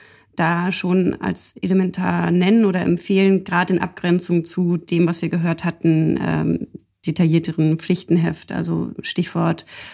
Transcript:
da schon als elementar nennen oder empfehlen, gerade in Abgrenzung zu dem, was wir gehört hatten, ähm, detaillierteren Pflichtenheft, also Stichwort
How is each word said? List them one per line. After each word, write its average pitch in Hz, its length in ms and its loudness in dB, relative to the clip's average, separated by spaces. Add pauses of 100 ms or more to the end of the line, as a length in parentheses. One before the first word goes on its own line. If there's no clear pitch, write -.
(360)
da 175 360 0
schon 180 500 0
als - 400 -6
elementar 180 680 0
nennen 190 360 4
oder 180 160 0
empfehlen, 190 640 2
gerade 180 300 0
in 175 80 0
Abgrenzung 175 640 0
zu 175 320 0
dem, 170 300 0
was 175 140 -2
wir 165 80 -2
gehört 165 340 -2
hatten, 160 600 2
ähm, 165 440 0 (400)
detaillierteren 165 720 2
Pflichtenheft, 170 720 -2
also 170 400 -4 (100)
Stichwort 165 640 -2 (280)